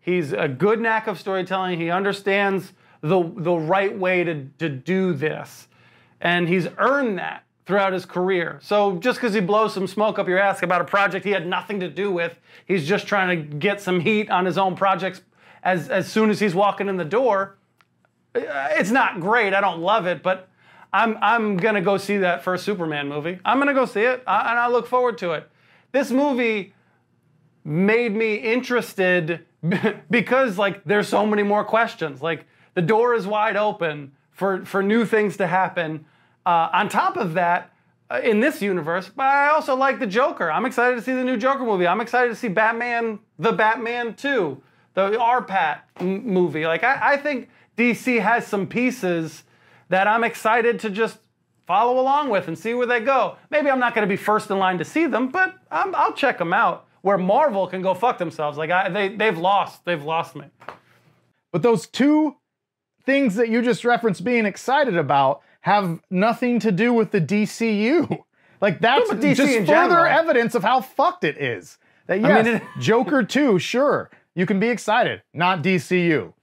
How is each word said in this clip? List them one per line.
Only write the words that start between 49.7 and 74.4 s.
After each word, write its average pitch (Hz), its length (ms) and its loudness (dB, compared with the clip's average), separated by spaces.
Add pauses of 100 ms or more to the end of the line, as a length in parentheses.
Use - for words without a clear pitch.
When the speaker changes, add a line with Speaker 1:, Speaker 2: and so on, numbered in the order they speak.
Speaker 1:
that 190 180 2
I'm 233 160 2
excited 226 580 0
to 220 100 -6
just 214 260 -4 (480)
follow 240 340 2
along 277 300 2
with 190 180 0
and 165 80 -6
see 220 200 -6
where 247 100 0
they 240 140 0
go. 226 380 0 (120)
Maybe 294 220 2
I'm 262 80 0
not 240 160 0
gonna 214 100 2
be 196 120 0
first 208 340 0
in 196 80 0
line 185 180 2
to 160 80 -4
see 320 220 0
them, 254 220 -2
but 370 260 -2 (160)
I'm, 349 240 -2
I'll 349 180 0
check - 260 0
'em 170 140 -2
out. 208 320 0 (160)
Where 190 160 2
Marvel 196 480 2
can 185 160 -8
go 185 140 0
fuck 202 240 0
themselves. 151 400 -6
Like, 156 100 -4
I, 185 200 2
they, 196 260 -2
they've 208 220 0
lost, 180 480 0
they've 165 180 -4
lost 160 320 -6
me. 143 100 -16 (1080)
Speaker 2:
But 160 120 -2
those 233 240 2
two 302 480 2 (680)
things 269 320 2
that 233 140 2
you 226 140 2
just 233 200 0
referenced 233 400 0
being 233 220 2
excited 247 500 0
about 139 460 2 (200)
have 185 380 0 (120)
nothing 226 480 0
to 208 120 2
do 226 220 2
with 226 160 2
the 208 100 0
D 202 280 0
C 220 400 0
U. 277 380 0 (360)
Like, 196 180 0
that's 339 300 4
Speaker 1:
No, 220 60 0
but 220 60 -4
D 277 120 4
C - 80 2
Speaker 2:
just 285 120 4
Speaker 1:
in 220 120 2
Speaker 2:
further 339 300 6
Speaker 1:
general. 330 240 4
Speaker 2:
evidence 277 340 2
of 214 100 0
how 247 180 2
fucked 330 420 -2
it 147 180 -2
is. 117 380 -6 (260)
That, 185 180 0
Speaker 1:
I 220 200 6
mean, - 20 2
Speaker 2:
yes, 233 160 0
Speaker 1:
it - 100 -16
<laughs> - 80 -12
Speaker 2:
Joker 226 440 2
two, 247 340 2
sure, 233 540 0 (240)
you 180 100 0